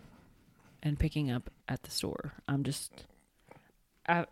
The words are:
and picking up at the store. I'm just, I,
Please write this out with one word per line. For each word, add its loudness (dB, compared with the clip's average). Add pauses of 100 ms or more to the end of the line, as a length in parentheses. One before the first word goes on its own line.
(840)
and 2
picking 2
up -2 (180)
at -4
the -16
store. -4 (120)
I'm 2
just, -4 (1040)
I, 4